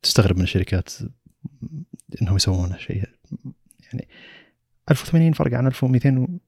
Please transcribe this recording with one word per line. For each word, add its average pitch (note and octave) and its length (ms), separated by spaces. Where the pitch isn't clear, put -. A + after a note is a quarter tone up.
تستغرب F#2 340
من F#2 60
الشركات F2+ 500
إنهم F#2+ 140
يسوون F#2 420
شيء. G2 260
يعني، - 240
ألف C3+ 120
وثمانين E3 300
فرق D3 220
عن B2 120
ألف C3 180
ومئتين C3 640